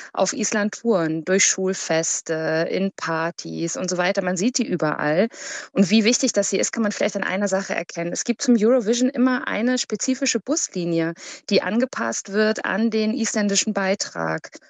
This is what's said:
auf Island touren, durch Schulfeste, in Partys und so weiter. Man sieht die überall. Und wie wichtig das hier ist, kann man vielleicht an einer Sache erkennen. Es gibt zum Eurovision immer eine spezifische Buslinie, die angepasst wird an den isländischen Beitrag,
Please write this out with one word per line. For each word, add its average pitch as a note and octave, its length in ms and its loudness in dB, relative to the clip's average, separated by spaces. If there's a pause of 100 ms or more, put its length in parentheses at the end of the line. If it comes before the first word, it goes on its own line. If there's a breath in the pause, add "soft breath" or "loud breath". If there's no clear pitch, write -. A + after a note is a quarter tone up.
(120)
auf - 200 0
Island G#3 420 -2
touren, E3 500 0
durch F#3+ 200 4
Schulfeste, E3 1300 0
in F#3+ 260 0
Partys E3 800 -4
und F3+ 140 -4
so F3 80 -2
weiter. F#3 240 0
Man F#3 140 -2
sieht G#3+ 220 0
die A#3 80 0
überall. D#3+ 600 2 (460 loud breath)
Und F#3+ 180 4
wie G#3+ 140 6
wichtig A3 280 4
das G3+ 180 0
hier G3 100 2
ist, G#3 80 0
kann A3+ 140 -2
man G#3 100 0
vielleicht G#3 240 -2
an F#3+ 80 -2
einer G3 240 0
Sache F#3+ 260 -2
erkennen. E3+ 380 -4
Es - 120 -6
gibt - 180 -2
zum B3 140 4
Eurovision A#3 520 4
immer B3+ 400 2
eine A#3 300 0
spezifische B3+ 600 -2
Buslinie, E3+ 760 0 (340 loud breath)
die G3+ 140 4
angepasst A3+ 720 -2
wird G#3+ 320 0
an A3 240 0
den A3 240 0
isländischen G#3 580 0
Beitrag, F3 800 -2 (200 soft breath)